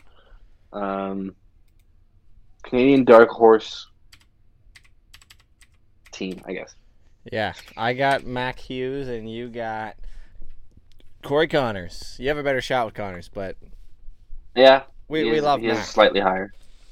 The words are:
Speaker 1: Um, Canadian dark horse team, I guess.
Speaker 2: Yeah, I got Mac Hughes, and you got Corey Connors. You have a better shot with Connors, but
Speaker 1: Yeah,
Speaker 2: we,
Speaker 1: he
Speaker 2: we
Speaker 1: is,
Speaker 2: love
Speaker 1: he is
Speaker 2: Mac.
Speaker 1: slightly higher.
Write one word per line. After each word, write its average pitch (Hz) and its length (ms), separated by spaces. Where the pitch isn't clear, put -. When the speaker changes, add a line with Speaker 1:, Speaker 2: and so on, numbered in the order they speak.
Speaker 1:
Um, 98 640
Canadian 131 400
dark 117 260
horse 113 560
team, 185 340
I - 100
guess. - 200
Speaker 2:
Yeah, 107 220
I 113 180
got 135 300
Mac 127 340
Hughes, 131 500
and 113 220
you 117 180
got 110 480
Corey 151 260
Connors. 110 720
You 123 100
have 151 100
a 147 40
better 135 180
shot 123 240
with 104 100
Connors, 92 380
but 98 240
Speaker 1:
Yeah, 131 260
Speaker 2:
we, 156 160
Speaker 1:
he - 60
Speaker 2:
we 156 80
Speaker 1:
is, 147 60
Speaker 2:
love 139 160
Speaker 1:
he 113 80
is 113 100
Speaker 2:
Mac. 104 80
Speaker 1:
slightly 98 340
higher. 95 320